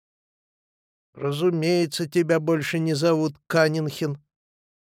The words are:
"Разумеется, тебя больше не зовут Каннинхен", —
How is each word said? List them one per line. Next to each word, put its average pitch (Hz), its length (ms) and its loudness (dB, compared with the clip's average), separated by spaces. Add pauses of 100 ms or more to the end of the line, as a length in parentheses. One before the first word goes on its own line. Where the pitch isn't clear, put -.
(1120)
"Разумеется, 160 960 0
тебя 165 320 2
больше 156 380 0
не 160 160 0
зовут 156 420 0 (100)
Каннинхен", — 156 720 0 (640)